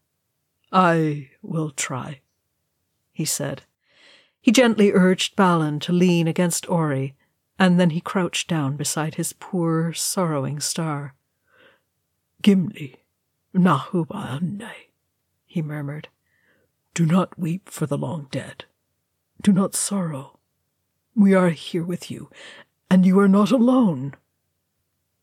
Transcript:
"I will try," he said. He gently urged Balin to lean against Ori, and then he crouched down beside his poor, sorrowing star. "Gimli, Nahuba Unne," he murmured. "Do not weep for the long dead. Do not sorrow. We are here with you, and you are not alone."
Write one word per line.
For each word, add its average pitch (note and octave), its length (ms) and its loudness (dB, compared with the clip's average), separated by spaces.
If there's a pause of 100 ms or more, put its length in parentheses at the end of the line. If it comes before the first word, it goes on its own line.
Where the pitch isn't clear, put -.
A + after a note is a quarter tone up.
(720)
"I D#3+ 580 2 (140)
will D#3+ 260 -6
try," C3+ 520 -8 (880)
he D#3+ 140 -6
said. - 380 -6 (800)
He A#3+ 100 4
gently A3 400 4
urged F#3 440 2
Balin D#3+ 460 2
to F3 120 -4
lean F3 340 4
against E3+ 420 -2
Ori, C#3+ 460 -2 (420)
and F3+ 220 4
then F3+ 100 4
he D#3 100 -2
crouched - 480 -4
down D3 300 -2
beside D#3 380 -6
his - 180 -6
poor, E3 600 -2
sorrowing D3+ 680 -4
star. C#3+ 540 -6 (1300)
"Gimli, F#3 640 0 (500)
Nahuba D#3+ 840 -2
Unne," F3+ 340 -8 (760)
he - 160 -6
murmured. D3+ 460 -10 (840)
"Do E3 120 0
not F3 320 0
weep F3 320 -6
for - 160 -8
the C#3+ 120 -4
long C#3 340 -8
dead. - 340 -12 (760)
Do G#3+ 100 4
not F#3+ 240 0
sorrow. D#3+ 640 -6 (760)
We G3 180 6
are F3+ 160 4
here E3 340 -4
with F3 260 -8
you, - 200 -16 (600)
and F#3 160 6
you F#3+ 140 6
are G3+ 80 6
not G3 240 4
alone." A3 640 2 (1080)